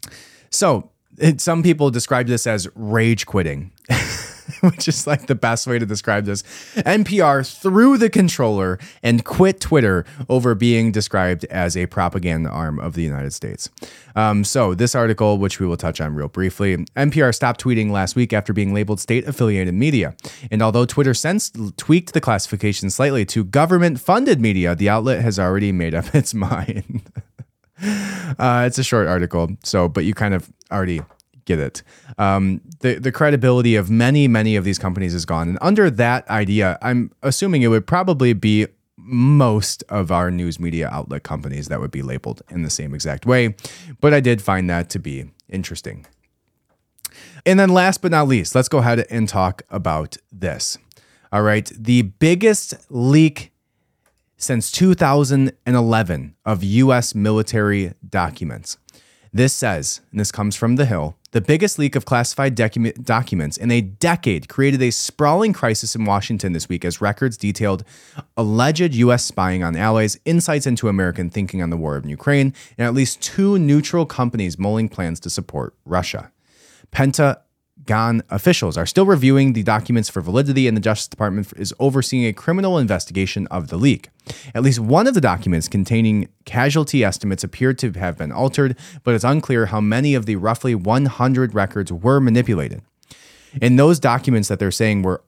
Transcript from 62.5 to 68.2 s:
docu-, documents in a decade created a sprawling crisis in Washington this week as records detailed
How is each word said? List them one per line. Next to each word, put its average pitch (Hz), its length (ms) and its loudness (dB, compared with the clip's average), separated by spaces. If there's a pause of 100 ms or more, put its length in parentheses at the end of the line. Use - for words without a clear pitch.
docu-, 113 480 -2
documents 110 540 -2
in 117 140 -2
a 120 100 4
decade 101 640 -2
created 135 360 0
a 120 80 2
sprawling 175 640 0
crisis 113 420 -2
in 113 100 -2
Washington 101 480 -2
this 80 160 -6
week 90 160 -4
as 87 160 -4
records 110 340 -2
detailed 101 480 -2 (540)